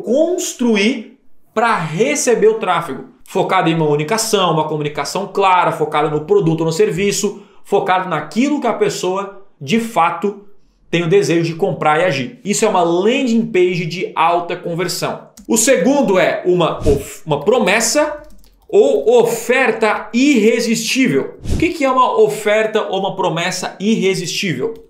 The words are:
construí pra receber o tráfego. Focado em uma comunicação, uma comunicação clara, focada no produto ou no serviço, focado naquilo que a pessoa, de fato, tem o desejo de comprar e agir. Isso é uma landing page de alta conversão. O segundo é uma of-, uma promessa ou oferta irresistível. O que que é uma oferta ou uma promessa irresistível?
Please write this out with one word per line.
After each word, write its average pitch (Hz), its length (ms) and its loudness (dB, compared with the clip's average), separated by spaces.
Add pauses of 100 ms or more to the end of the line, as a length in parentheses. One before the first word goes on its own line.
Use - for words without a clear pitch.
construí 247 1160 -2 (360)
pra 220 240 2
receber 208 720 2
o 220 100 2
tráfego. 170 460 -4 (200)
Focado 185 440 0
em 165 40 2
uma 160 120 0
comunicação, 160 680 0
uma 156 160 0
comunicação 151 600 -6
clara, 180 440 2
focada 151 380 0
no 151 160 -4
produto 165 340 2
ou 165 60 -2
no 160 80 -2
serviço, 202 680 0 (220)
focado 185 460 0
naquilo 220 500 -2
que 240 80 -2
a 214 60 0
pessoa, 190 760 -4 (120)
de 151 200 0
fato, 170 640 -2 (440)
tem 170 140 0
o 160 60 -2
desejo 170 360 2
de 160 100 -4
comprar 156 460 0
e - 20 2
agir. 139 400 -4
Isso 202 220 0
é - 20 4
uma 185 160 2
landing 226 600 2
page 180 400 0
de 165 280 -6
alta 175 440 0
conversão. 165 720 -6 (180)
O 226 80 2
segundo 226 640 2
é 139 260 0
uma 175 340 0
of-, - 460 0
uma 151 140 -2
promessa 233 840 0 (460)
ou 233 540 4
oferta 233 920 0
irresistível. 233 1200 2 (160)
O - 40 2
que 349 120 0
que 294 160 -2
é 262 60 2
uma 254 280 2
oferta 214 720 2
ou 190 100 -2
uma 190 160 -4
promessa 175 640 -4
irresistível? 180 920 -2 (160)